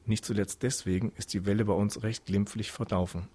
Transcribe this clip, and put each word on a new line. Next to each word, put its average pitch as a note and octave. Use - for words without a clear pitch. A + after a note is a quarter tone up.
Nicht G#2+
zuletzt G#2
deswegen G#2+
ist -
die F#2+
Welle G#2
bei G2+
uns G2+
recht A2+
glimpflich G2+
verlaufen, F#2